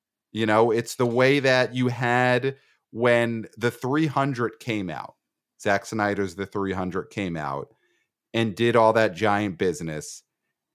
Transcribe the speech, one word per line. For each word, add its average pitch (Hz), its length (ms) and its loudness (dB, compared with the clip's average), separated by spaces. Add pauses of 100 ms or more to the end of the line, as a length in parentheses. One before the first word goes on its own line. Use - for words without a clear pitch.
(320)
You 107 140 -4
know, 117 240 4
it's 117 260 -2
the 123 100 0
way 131 340 4
that 127 340 2
you 127 140 0
had 123 680 0 (340)
when 117 560 0 (100)
The 117 140 -2
three 143 360 -2
hundred 135 540 -2
came 104 300 -6
out, - 240 -10 (460)
Zack 98 260 0
Snyder's 101 480 -2
The 95 120 -8
three 98 260 -4
hundred 92 360 -4
came 90 300 -6
out 69 300 -8 (680)
and 113 200 -2
did 117 220 2
all 110 160 6
that 110 220 2
giant 101 420 0
business. 80 640 -6 (520)